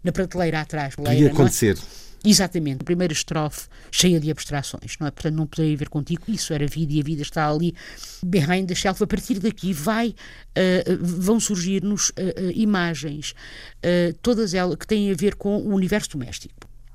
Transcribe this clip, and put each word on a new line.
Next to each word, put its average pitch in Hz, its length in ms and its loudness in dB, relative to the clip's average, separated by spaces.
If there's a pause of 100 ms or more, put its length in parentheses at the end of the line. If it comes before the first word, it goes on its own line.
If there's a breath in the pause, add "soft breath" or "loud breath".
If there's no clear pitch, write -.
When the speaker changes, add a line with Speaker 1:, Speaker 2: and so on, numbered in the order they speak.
Speaker 1:
na 175 100 0
prateleira 170 480 0
atrás, 147 360 -6
Speaker 2:
Podia 147 180 2
Speaker 1:
não 143 140 8
é? - 20 8
Speaker 2:
acontecer. 120 480 4 (480 loud breath)
Speaker 1:
Exatamente, 170 560 4
a - 20 -8
primeira 175 280 0
estrofe 151 560 -4 (220 soft breath)
cheia 180 280 4
de 151 120 0
abstrações, - 680 -6
não 156 80 -4
é? 143 40 -2
Portanto, 156 240 -4
não 156 120 0
poderia 156 300 0
ver 143 140 -6
contigo, 156 380 -4
isso - 260 -4
era 147 120 0
vida 151 280 -2
e 151 60 4
a - 20 -2
vida 147 200 -2
está 151 260 -2
ali, 160 260 0 (480 loud breath)
behind 180 440 2
the 180 80 -4
shelf. 196 280 0
A 202 40 2
partir 214 320 -2
daqui 190 360 -2
vai, 214 400 0 (400 loud breath)
eh, 185 300 4 (160)
vão 180 380 2
surgir-nos, 196 760 0
eh, 185 200 -2
eh, 180 180 -2
imagens, 170 800 0 (480 loud breath)
eh, 175 400 2
todas 202 320 2
elas 180 220 0
que - 100 -14
têm 208 240 2
a 190 40 2
ver 190 220 2
com 202 220 -2
o 208 160 0
universo 196 360 0
doméstico, - 440 -10 (400)